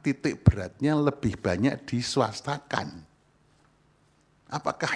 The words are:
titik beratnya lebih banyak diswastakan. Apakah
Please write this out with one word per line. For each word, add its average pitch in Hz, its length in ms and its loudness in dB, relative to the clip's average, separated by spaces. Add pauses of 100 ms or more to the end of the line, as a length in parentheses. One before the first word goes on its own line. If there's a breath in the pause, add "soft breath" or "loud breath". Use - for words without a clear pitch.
titik 143 400 -2
beratnya 101 480 4
lebih 143 480 0
banyak 101 400 0
diswastakan. - 1300 -4 (1400)
Apakah - 420 -2